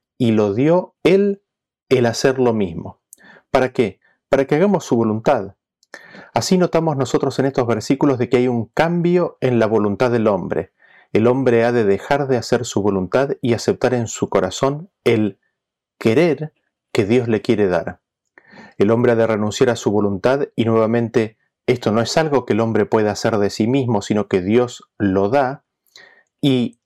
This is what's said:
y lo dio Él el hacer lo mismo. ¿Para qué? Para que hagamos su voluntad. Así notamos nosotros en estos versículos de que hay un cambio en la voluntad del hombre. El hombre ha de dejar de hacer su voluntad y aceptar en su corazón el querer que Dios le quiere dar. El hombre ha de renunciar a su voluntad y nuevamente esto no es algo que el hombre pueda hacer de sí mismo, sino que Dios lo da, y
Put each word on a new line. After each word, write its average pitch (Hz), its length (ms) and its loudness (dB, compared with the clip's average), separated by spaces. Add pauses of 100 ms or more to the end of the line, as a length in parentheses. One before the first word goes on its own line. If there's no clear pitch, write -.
(180)
y 113 160 2
lo 104 200 2
dio 151 520 0
Él 196 360 2 (460)
el 123 200 2
hacer 127 300 0
lo 123 160 2
mismo. 90 460 -6 (520)
¿Para 127 200 0
qué? 107 300 -2 (260)
Para 135 160 2
que 143 120 0
hagamos 185 280 2
su 127 140 0
voluntad. 110 580 0 (800)
Así 180 240 0
notamos 165 400 0
nosotros 139 420 -2
en 131 60 2
estos 131 200 0
versículos 123 520 0
de 120 120 -2
que 127 80 2
hay 123 100 2
un 117 180 -2
cambio 175 760 0
en 123 200 0
la 110 80 2
voluntad 104 440 0
del 113 160 0
hombre. 85 460 -2 (400)
El 110 140 2
hombre 123 360 2
ha 120 80 2
de 117 140 2
dejar 135 420 0
de 131 100 0
hacer 120 280 -2
su - 160 -4
voluntad 101 500 -2 (100)
y 117 120 0
aceptar 107 400 0
en 120 140 -2
su - 220 -6
corazón 139 600 -2 (160)
el 110 340 0 (580)
querer 165 560 0 (380)
que 107 140 0
Dios 117 220 0
le 110 140 0
quiere 104 260 0
dar. 85 340 -4 (760)
El 113 140 2
hombre 120 220 2
ha - 20 2
de 113 120 2
renunciar 107 420 0
a 117 80 -2
su 110 140 -2
voluntad 104 640 0
y 113 100 -2
nuevamente 113 720 0 (300)
esto 120 240 -2
no 113 100 0
es - 160 -2
algo 147 280 0
que 117 80 -2
el 107 60 0
hombre 107 260 0
pueda 107 260 0
hacer 110 260 -2
de 101 120 0
sí - 160 -2
mismo, 120 360 -2
sino 104 260 -2
que 95 140 0
Dios 120 420 -2 (140)
lo 98 320 0
da, 135 340 -2 (760)
y 127 440 0